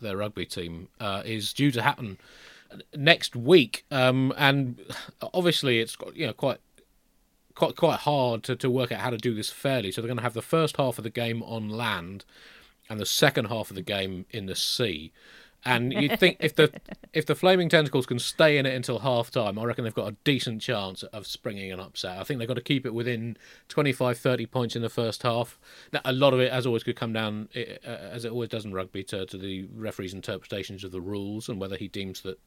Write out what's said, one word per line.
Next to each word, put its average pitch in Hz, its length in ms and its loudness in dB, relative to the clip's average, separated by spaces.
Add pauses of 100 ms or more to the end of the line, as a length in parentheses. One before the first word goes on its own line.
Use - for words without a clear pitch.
their 101 160 -6
rugby 101 300 -4
team, 85 420 -10 (100)
uh, 101 260 -4
is 107 280 -4
due 143 180 2
to 117 120 0
happen 117 360 -2 (800)
next 151 400 4
week. 123 540 6
Um, 131 460 4
and 135 440 4 (520)
obviously, 156 460 4
it's, 113 180 -2 (180)
you 156 120 -4
know, 110 60 -2
quite, - 260 -2 (960)
quite, - 220 2
quite 151 240 4
hard 127 440 2
to, 127 120 -2
to 131 140 0
work 123 200 2
out 104 100 -4
how 120 100 -2
to 117 80 -4
do 113 160 0
this 107 160 -4
fairly. 123 420 -2
So - 80 -6
they're 117 80 -4
gonna 120 140 -2
have 117 120 -2
the 110 80 -4
first 160 360 2
half 131 180 2
of 107 80 -8
the 113 60 -6
game 117 320 -2
on 110 260 -6
land 101 560 -4 (640)
and 110 100 -6
the 101 80 -2
second 139 380 4
half 107 260 -4
of 98 60 -12
the 92 60 -8
game 95 480 -4
in 101 160 -8
the 92 100 -6
sea. 80 560 -2 (540)
And 127 280 2
you'd 151 260 2
think 175 200 6
if 156 160 0
the, 151 220 6 (160)
<laughs> - 200 -20
if 151 100 2
the 151 100 2
Flaming 180 360 6
Tentacles 147 340 6
can 123 140 -2
stay 147 400 4
in 135 80 2
it 127 80 0
until 120 240 -2
half-time, 117 600 0
I 113 60 -4
reckon 120 200 -2
they've 110 100 -4
got 104 180 -4
a 104 100 -12
decent 123 380 0
chance 98 440 -4
of 101 220 -12
springing 98 460 -8
an 92 80 -8
upset. 92 380 -8
I 95 40 -6
think 135 160 -6
they've 117 80 -4
got 123 120 -2
to - 20 -8
keep 131 240 0
it 120 80 -4
within 117 460 -4 (300)
twenty-five, 127 500 2
thirty 127 260 0
points 120 320 -2
in 117 60 -4
the 113 80 -2
first 113 320 -2
half. 117 360 -2 (320)
Now, 147 140 -4
a 131 80 0
lot 131 220 6
of 127 60 6
it, 127 120 4
as 127 140 0
always, 113 160 0
could 120 140 -4
come 113 180 -4
down, 107 420 -2
uh, - 320 -10
as 117 380 -10
it 110 60 -6
always 117 180 -4
does 110 160 -6
in 98 80 -8
rugby, 92 300 -6
to, 95 200 -6
to 95 140 -12
the 95 360 -8
referee's 104 380 -8
interpretations 98 720 -8
of 92 80 -12
the 92 80 -6
rules 101 480 -6
and 98 100 -6
whether 95 200 -6
he 101 100 -8
deems 95 320 -8
that 95 260 -10